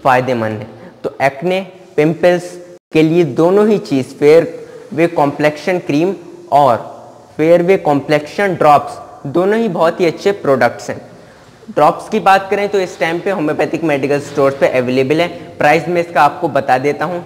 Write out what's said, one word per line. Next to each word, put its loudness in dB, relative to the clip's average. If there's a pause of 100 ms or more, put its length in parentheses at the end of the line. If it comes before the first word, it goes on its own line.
फ़ायदेमंद 0
है। -14 (360)
तो -6 (100)
एक्ने, -2 (360)
pimples 0 (420)
के 4
लिए 4 (120)
दोनों 4
ही 2
चीज़, -4
फेयर 4 (460)
वे 0
complexion -2
cream -2 (380)
और 4 (600)
फेयर 4
वे 2
complexion -2
ड्रॉप्स 0
दोनों 0
ही 0
बहुत 0
ही 2
अच्छे 0
products 0
हैं। -8 (680)
Drops 0
की -2
बात 2
करें -2
तो 0
इस -6
time -2
पे -4
homeopathic -2
medical 0
stores 0
पे 2
अवेलेबल 0
है। 0 (300)
Price 2
मैं -2
इसका 0
आपको 0
बता 0
देता -2
हूँ -6